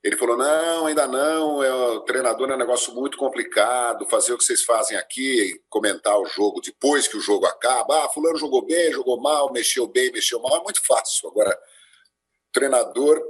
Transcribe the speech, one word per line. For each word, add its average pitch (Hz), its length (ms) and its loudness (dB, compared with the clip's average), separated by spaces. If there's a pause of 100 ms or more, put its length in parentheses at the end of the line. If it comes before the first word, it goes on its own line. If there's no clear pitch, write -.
Ele - 140 -2
falou, 117 180 0
"Não, 160 520 0
ainda 147 200 0
não, 147 560 0
é, 131 100 2
o 120 280 0
treinador 127 480 -2
é 135 60 -2
um - 20 -6
negócio 120 360 -2
muito 131 240 -6
complicado, 117 880 0
fazer 120 260 2
o 120 40 -4
que - 60 0
vocês 120 200 0
fazem 110 340 0
aqui, 117 720 -2
comentar 104 500 0
o 92 60 0
jogo 101 340 -2
depois 139 480 0
que - 80 -6
o 101 60 -6
jogo 98 240 2
acaba, 131 580 0
ah, 139 60 -2
fulano 160 280 -2
jogou 131 280 0
bem, 165 260 2
jogou 127 300 -2
mal, 143 320 0
mexeu 120 340 -2
bem, 127 240 0
mexeu 117 300 -2
mal, 151 160 2
é 170 60 -4
muito - 220 -4
fácil. - 440 0
Agora, 101 280 2 (920)
treinador 139 800 2